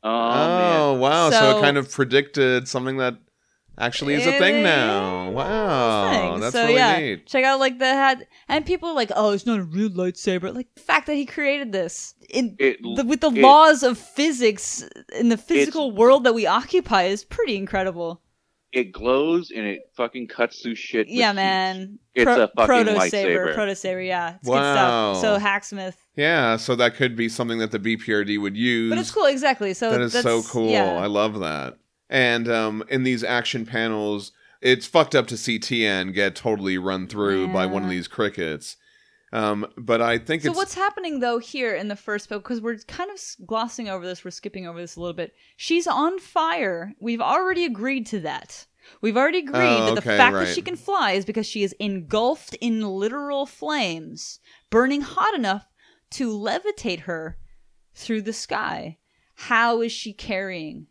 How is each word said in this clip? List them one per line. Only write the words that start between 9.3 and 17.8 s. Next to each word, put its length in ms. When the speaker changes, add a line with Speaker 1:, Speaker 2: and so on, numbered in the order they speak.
Speaker 3:
it's 140
not 120
a 40
real 280
lightsaber." 640
Like, 200
the 60
fact 260
that 80
he 120
created 460
this 420
in 280
Speaker 1:
It 260
l-, 120
Speaker 3:
the, 80
with 160
the 100
Speaker 1:
it, 120
Speaker 3:
laws 400
of 160
physics 880
in 120
the 60
Speaker 1:
it's 100
Speaker 3:
physical 480
world 320
that 100
we 120
occupy 580
is 200
pretty 320
incredible. 640